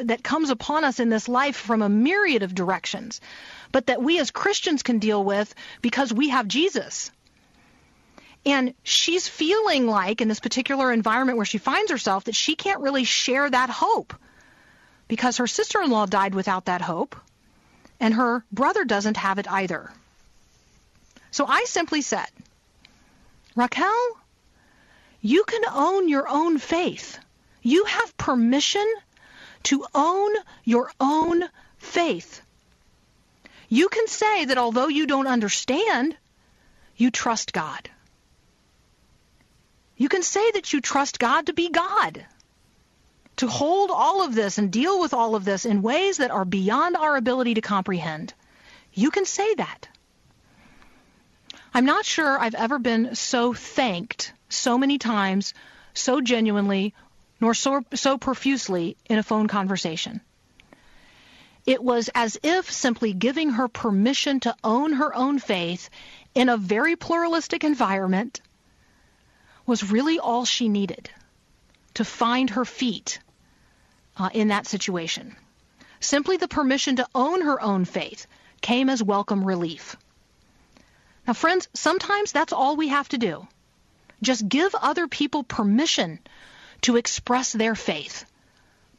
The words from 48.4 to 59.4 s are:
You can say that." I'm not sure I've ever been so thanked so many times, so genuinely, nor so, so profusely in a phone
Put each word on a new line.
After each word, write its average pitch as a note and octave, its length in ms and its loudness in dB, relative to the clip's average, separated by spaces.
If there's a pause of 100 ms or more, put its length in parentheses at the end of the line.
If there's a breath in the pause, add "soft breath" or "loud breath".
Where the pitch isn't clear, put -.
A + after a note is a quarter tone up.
You A#3+ 160 2
can G4 160 0
say G#4 280 0
that." - 340 -8 (1900 loud breath)
I'm B3 100 4
not D#4 220 2
sure D4 320 0
I've A3+ 160 -2
ever A#3+ 240 -2
been A#3 360 0
so A#3+ 380 0
thanked - 800 -6 (160)
so A#3+ 300 0
many C#4 200 2
times, G3+ 540 0 (400 loud breath)
so C4+ 300 0
genuinely, G#3 720 2 (460 soft breath)
nor A#3 120 4
so, C#4 300 0 (120)
so C4+ 220 2
profusely A3+ 800 -2 (100)
in A3 120 2
a A3 40 0
phone G#3+ 260 0